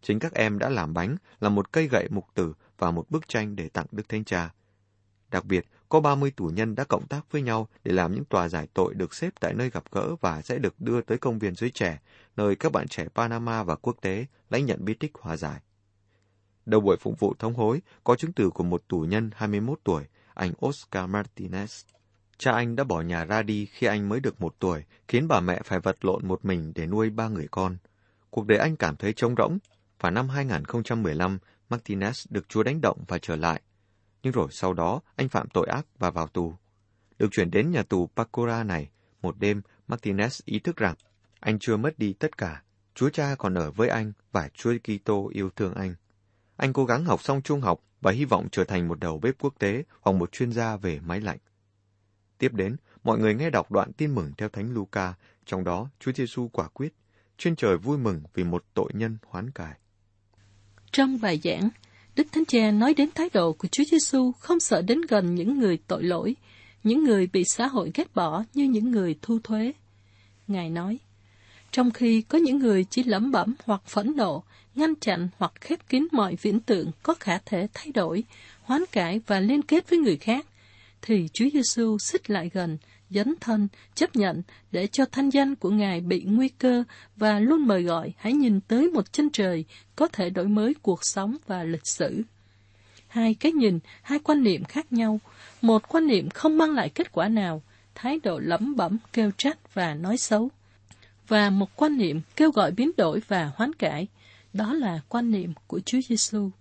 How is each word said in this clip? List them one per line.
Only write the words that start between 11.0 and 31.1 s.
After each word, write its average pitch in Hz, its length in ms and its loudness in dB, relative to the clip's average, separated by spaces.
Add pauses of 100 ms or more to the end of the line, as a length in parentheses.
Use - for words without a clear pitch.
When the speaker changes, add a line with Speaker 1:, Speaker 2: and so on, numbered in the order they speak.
Speaker 1:
tới 113 160 -2
công 120 220 -4
viên 98 160 -2
giới 117 140 -4
trẻ, 85 300 -4 (380)
nơi 104 180 2
các 156 160 -2
bạn - 160 -2
trẻ - 180 -8 (100)
Panama 117 480 -4
và 82 120 -2
quốc 120 260 -4
tế 101 240 -4 (240)
lãnh 131 160 0
nhận 98 200 -4
bí 107 80 -4
tích - 180 -8 (100)
hòa 80 160 -6
giải. 73 240 -8 (1040)
Đầu 110 160 4
buổi 98 160 4
phụng - 220 -4
vụ 101 200 2
thống 113 140 -4
hối 120 280 0 (220)
có 123 120 4
chứng 160 180 -6
từ 98 160 2
của 85 140 -4
một 87 240 -2
tù 90 120 -2
nhân 104 360 -2
hai 107 140 -4
mươi 104 100 -2
mốt 123 240 -4
tuổi, 80 200 -2 (300)
anh 90 200 -4 (120)
Oscar 101 440 -6
Martinez. 98 720 -8 (540)
Cha - 140 2
anh 117 240 0
đã 131 80 0
bỏ 90 180 -2
nhà 85 240 -4
ra 107 160 0
đi 104 240 -4
khi - 220 -4
anh 104 220 0
mới 110 100 -2
được 117 220 -4
một 82 180 -6
tuổi, 85 240 -2 (240)
khiến 135 200 0
bà 139 120 4
mẹ 90 260 -2
phải 92 140 -2
vật 95 260 -2
lộn 95 220 0
một 92 180 -2
mình 85 300 -2
để 80 120 -4
nuôi 110 220 0
ba 110 180 -4
người 90 240 -6
con. 90 260 -2 (520)
Cuộc 107 180 -4
đời 104 120 6
anh 160 160 2
cảm 80 200 0
thấy 104 180 -4
trống 123 240 0
rỗng, 156 200 2 (420)
và 90 100 0
năm 120 200 -2
hai 139 160 -4
nghìn 85 200 -2
không 117 180 -4
trăm 117 200 -2
mười 80 120 0